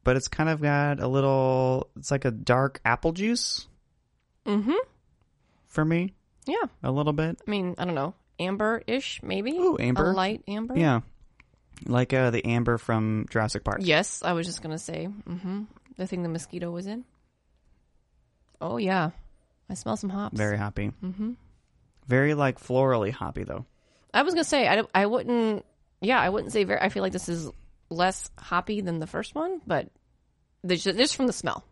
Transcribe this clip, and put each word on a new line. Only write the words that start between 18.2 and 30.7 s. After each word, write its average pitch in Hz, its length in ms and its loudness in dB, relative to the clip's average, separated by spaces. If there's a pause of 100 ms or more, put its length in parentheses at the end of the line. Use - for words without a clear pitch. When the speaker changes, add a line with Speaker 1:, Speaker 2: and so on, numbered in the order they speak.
Speaker 2:
Oh, 180 160 -4
yeah. 185 340 2 (580)
I 196 60 -8
smell 214 220 -4
some 202 140 -4
hops. 196 260 -6
Speaker 1:
Very 104 220 0
hoppy. 104 340 -4 (100)
Speaker 2:
Mm-hmm. 202 300 -6 (720)
Speaker 1:
Very, 135 280 4
like, 139 260 0
florally 127 500 2
hoppy, - 340 -8
though. - 200 -8 (480)
Speaker 2:
I 240 100 4
was 349 120 2
gonna 320 100 2
say, 262 240 2
I, 208 140 4 (120)
I 196 120 4
wouldn't, 226 580 0 (380)
yeah, 233 180 4
I 143 80 4
wouldn't 214 240 -4
say 208 120 4
very, 190 160 0
I 196 100 2
feel 196 120 -2
like 190 100 -2
this 180 180 -6
is 165 200 -6 (400)
less 180 480 0
hoppy 190 440 -2
than 170 180 -2
the 156 60 -6
first - 280 -8
one, 330 320 -4
but - 220 0 (720)
there's 180 220 -2